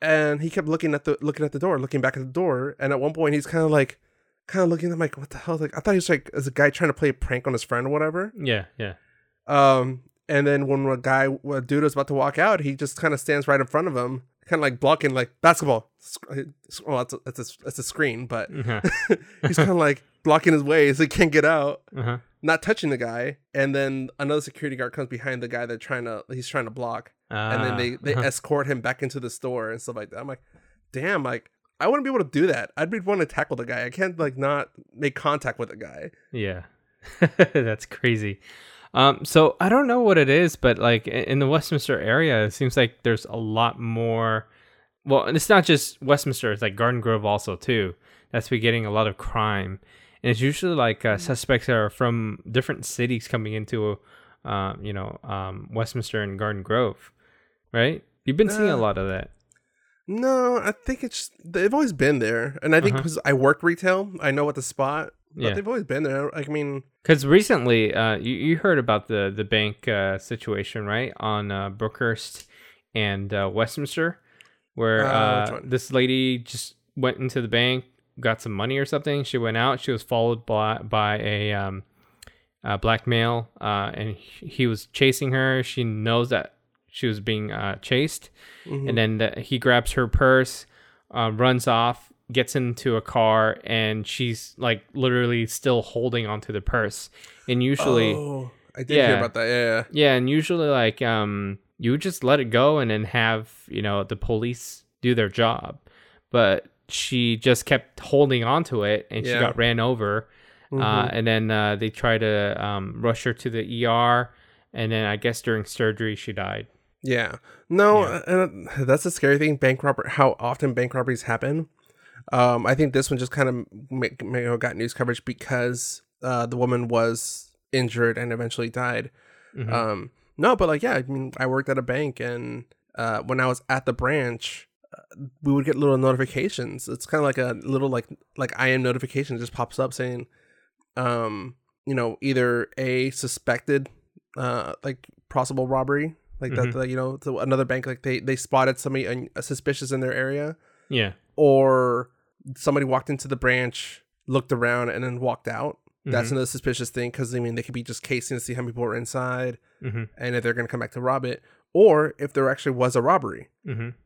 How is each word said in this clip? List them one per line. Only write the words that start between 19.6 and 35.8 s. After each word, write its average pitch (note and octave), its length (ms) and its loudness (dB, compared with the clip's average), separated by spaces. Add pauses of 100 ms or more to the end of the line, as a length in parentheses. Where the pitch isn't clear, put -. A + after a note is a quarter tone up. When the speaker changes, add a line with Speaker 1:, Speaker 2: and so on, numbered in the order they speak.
Speaker 1:
like, D3 280 2 (200)
blocking D#3+ 300 4
his D3+ 100 4
way D3 300 6
so C#3+ 100 2
he D3+ 60 4
can't E3 240 2
get D3+ 140 6
out, D3 360 2 (140)
Speaker 2:
Uh-huh. A#2+ 220 -4 (240)
Speaker 1:
not D#3+ 200 2
touching F#3+ 280 0
the C#3 80 0
guy. A#2+ 400 -6 (160)
And C#3 200 0
then C3+ 440 -2
another D3 240 0
security C#3 340 -8
guard B2 160 -6
comes C3 160 -8
behind B2 340 -8
the A#2+ 60 -6
guy A#2+ 180 -6
they're A#2 120 -8
trying B2 260 -6
to, A2+ 260 -8
he's B2+ 180 -10
trying C3+ 180 -2
to A2+ 40 -10
block. A#2 420 -8 (180)
And A2 340 -2
then G#2+ 80 -2
Speaker 2:
Ah, A2 40 -4
Speaker 1:
they, B2 200 -2
they - 180 -2
Speaker 2:
uh-huh. B2 140 0
Speaker 1:
escort C#3+ 380 -2
him C3+ 140 -2
back A#2+ 220 -4
into C3+ 160 -4
the A#2+ 120 -8
store A#2+ 400 -6
and A2+ 100 -10
stuff A#2 160 -10
like G#2+ 140 -12
that. A2 100 -14
I'm C#3 80 -12
like, C3 140 -14 (500)
"Damn, D#3 320 -2
like, B2 260 -6 (300)
I E3+ 80 2
wouldn't C#4 160 2
be C4+ 60 -4
able B3 120 2
to C#3 80 -8
do D#3+ 160 4
that. B2+ 300 0
I'd D#3+ 140 -2
be A3 100 -4
wanting F#3 260 0
to - 80 -10
tackle C#3+ 220 -4
the A#2+ 80 -6
guy. A#2+ 200 -6
I B2 60 -8
can't, F#3 280 -4
like, C#3+ 200 -2
not C#3 320 -2 (240)
make C#3 220 -4
contact C#3+ 420 -2
with A#2 120 -6
the - 60 -16
guy." E2 360 -14 (180)